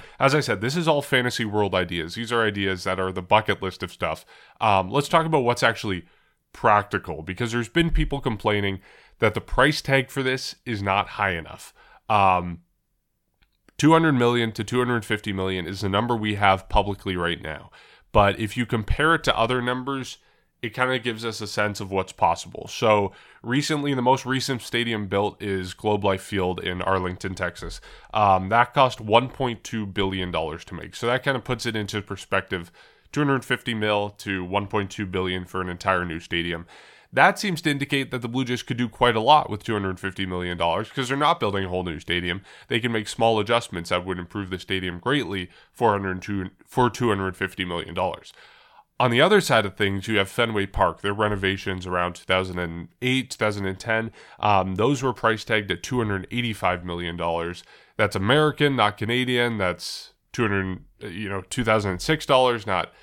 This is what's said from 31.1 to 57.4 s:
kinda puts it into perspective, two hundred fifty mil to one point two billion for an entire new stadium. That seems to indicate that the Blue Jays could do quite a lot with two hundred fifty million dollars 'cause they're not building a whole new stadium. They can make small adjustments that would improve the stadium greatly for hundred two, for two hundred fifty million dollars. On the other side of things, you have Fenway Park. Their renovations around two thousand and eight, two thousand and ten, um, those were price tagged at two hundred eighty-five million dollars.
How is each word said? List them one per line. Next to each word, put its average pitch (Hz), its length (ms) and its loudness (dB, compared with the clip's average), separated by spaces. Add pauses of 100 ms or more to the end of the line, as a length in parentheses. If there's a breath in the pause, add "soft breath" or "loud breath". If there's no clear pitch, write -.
kinda 135 160 0
puts 120 260 -4
it 113 100 -2
into 104 260 -4
perspective, 95 720 -4 (400 soft breath)
two - 80 -2
hundred 139 260 2
fifty 120 280 -2
mil 104 360 0 (100)
to 95 240 -2
one 98 240 -2
point 101 220 -2
two 107 160 -6
billion 92 400 -2
for 95 160 -6
an 90 80 -4
entire 90 360 0
new 82 140 -6
stadium. 85 460 -4 (460 loud breath)
That 175 260 4
seems 185 240 -4
to 156 80 0
indicate 139 400 -2
that 123 140 -6
the 123 40 -6
Blue 123 160 -2
Jays 123 200 -4
could 117 140 -6
do 120 120 -2
quite 120 260 2
a 110 40 2
lot 143 280 6
with 104 160 -6
two 117 100 -2
hundred 95 260 -2
fifty 95 260 -6
million 90 320 -4
dollars 85 320 0
'cause 127 200 -6
they're 135 80 -2
not 156 220 2
building 98 260 -2
a 90 40 -6
whole 90 140 -2
new 80 160 -6
stadium. 87 420 -2 (280 loud breath)
They 120 100 0
can 117 120 -2
make 110 160 -4
small 113 320 2
adjustments 104 520 -2
that 90 120 0
would 92 140 -4
improve 90 320 -8
the 92 80 -6
stadium 92 400 -4
greatly 98 540 -4 (200 soft breath)
for 117 200 2
hundred 98 320 -2
two, 98 260 -4 (160)
for 123 240 2
two 120 200 0
hundred 95 260 0
fifty 95 300 -4
million 87 280 -6
dollars. 90 400 -6 (640 loud breath)
On 123 120 4
the 120 100 4
other 190 200 6
side 113 240 4
of 95 100 -6
things, 98 320 0
you 107 100 2
have 98 120 2
Fenway 110 360 -2
Park. 92 360 0
Their 101 120 -2
renovations 98 720 -2
around 90 300 -2
two - 100 -20
thousand 92 320 0
and 85 300 -6 (160)
eight, 127 260 0
two - 80 -10
thousand 101 300 0
and 95 120 -6
ten, 113 320 -2 (280 loud breath)
um, 95 360 2
those 120 280 2
were 127 100 0
price 113 300 0
tagged 107 260 -2
at 85 140 -4
two 123 160 -2
hundred 101 320 -2
eighty-five 101 520 -2
million 87 320 -6
dollars. 85 480 -4 (320 loud breath)